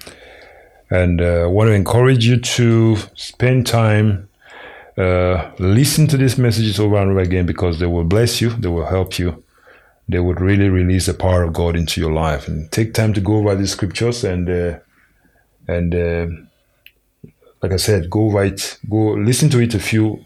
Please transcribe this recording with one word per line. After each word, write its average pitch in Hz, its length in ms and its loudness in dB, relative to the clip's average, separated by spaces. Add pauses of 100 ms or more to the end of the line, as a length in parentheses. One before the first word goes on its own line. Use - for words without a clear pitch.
(880)
And, 90 320 2
uh, 87 220 0
I - 20 0
want 101 220 2
to 110 60 4
encourage 113 520 2
you 123 140 4
to 113 580 2 (160)
spend 127 540 -2
time, 107 600 2 (720)
uh, 90 600 0
listen 123 480 2
to 147 100 0
these 131 220 0
messages 110 400 0
over 104 180 2
and 98 140 2
over 98 80 2
again 90 260 0
because 82 340 -2
they 87 60 -2
will 85 200 -2
bless 110 360 0
you, 117 80 2
they 113 180 -6
will 85 200 -4
help 92 320 -2
you, 87 240 -4 (680)
they 90 100 0
would 87 220 -2
really 98 260 4
release 92 380 2
the 90 80 -2
power 92 300 2
of 82 100 -2
God 85 220 -2
into 82 260 -4
your 82 100 -2
life. 78 360 -2
And 78 240 -8
take 110 240 -2
time 110 180 0
to 101 80 -2
go 104 140 0
over 104 200 0
these 98 160 -2
scriptures 113 520 -4
and, 90 260 -4
uh, 87 300 -4 (880)
and, 87 260 -2
uh, 85 340 -2 (1300)
like 92 100 -2
I 92 60 0
said, 87 340 0
go 107 140 0
over 101 180 2
it, 98 340 -4 (100)
go 107 260 0
listen 123 360 0
to 131 100 2
it 117 140 2
a 104 60 -2
few 107 460 0